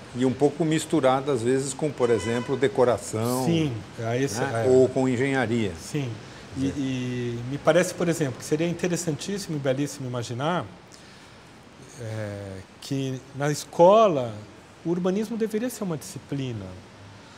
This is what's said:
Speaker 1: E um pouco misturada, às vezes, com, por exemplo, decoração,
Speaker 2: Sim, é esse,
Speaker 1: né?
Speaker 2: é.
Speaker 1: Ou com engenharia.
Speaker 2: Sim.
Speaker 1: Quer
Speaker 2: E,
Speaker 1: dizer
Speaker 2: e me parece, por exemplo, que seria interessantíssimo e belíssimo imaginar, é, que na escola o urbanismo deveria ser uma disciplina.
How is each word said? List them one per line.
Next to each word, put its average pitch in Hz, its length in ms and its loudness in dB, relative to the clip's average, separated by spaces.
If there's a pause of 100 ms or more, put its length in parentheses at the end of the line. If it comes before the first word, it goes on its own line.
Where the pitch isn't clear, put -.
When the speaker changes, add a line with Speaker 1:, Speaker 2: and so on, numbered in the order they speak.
(160)
Speaker 1:
E 123 80 0
um 131 80 4
pouco 147 320 2
misturada, 143 680 2
às 120 100 0
vezes, 135 320 2
com, 151 180 -2
por 120 200 2
exemplo, 117 440 0
decoração, 123 880 2
Speaker 2:
Sim, 160 280 2 (260)
é 117 220 -2
esse, 131 180 -2
Speaker 1:
né? 127 280 0
Speaker 2:
é. - 20 6
Speaker 1:
Ou 127 180 8
com 131 220 2
engenharia. 120 600 2 (100)
Speaker 2:
Sim. 143 260 -4 (460)
Speaker 1:
Quer 135 60 -8
Speaker 2:
E, 135 100 0
Speaker 1:
dizer 131 100 -6
Speaker 2:
e 123 600 -4 (100)
me 143 80 -6
parece, 170 380 2
por 175 120 -2
exemplo, 151 300 0
que - 80 -14
seria 160 240 0
interessantíssimo 170 840 -4
e 143 40 -4
belíssimo 135 480 -2
imaginar, 123 580 -4 (1300)
é, 104 580 -8 (240)
que 135 380 -4 (160)
na 143 160 0
escola 170 840 6 (520)
o 165 40 -2
urbanismo 190 480 -2
deveria 220 320 -2
ser - 140 -8
uma 170 140 -4
disciplina. 123 680 -8 (720)